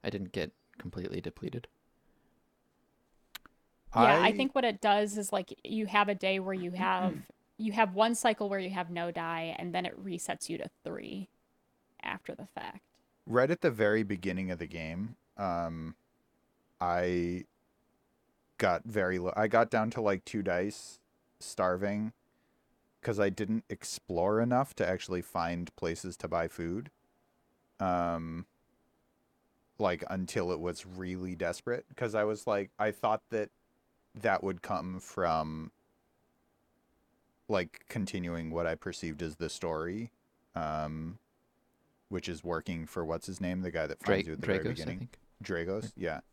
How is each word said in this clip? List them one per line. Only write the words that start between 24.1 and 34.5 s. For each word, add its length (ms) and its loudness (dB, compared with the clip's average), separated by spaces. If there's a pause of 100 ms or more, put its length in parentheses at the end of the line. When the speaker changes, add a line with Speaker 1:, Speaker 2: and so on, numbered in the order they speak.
Speaker 3:
enough 340 2
to 120 0
actually 340 -2
find 540 -4
places 420 -4
to 100 -8
buy 200 0
food. 440 -6 (880)
Um, 680 0 (1300)
like, 300 2
until 420 -2
it 80 -2
was 260 -6
really 500 -6
desperate, 500 -2 (100)
'cause 200 -2
I 80 4
was 240 -2
like, 320 0
I 120 2
thought 380 0
that 220 -2 (640)
that 280 2
would 200 -2